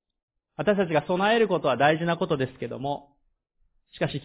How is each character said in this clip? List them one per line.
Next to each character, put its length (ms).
私 220
た 80
ち 80
が 120
備 300
え 20
る 100
こ 120
と 80
は 80
大 220
事 80
な 100
こ 100
と 120
で 80
す 120
け 100
ど 100
も、 340
し 60
か 100
し 160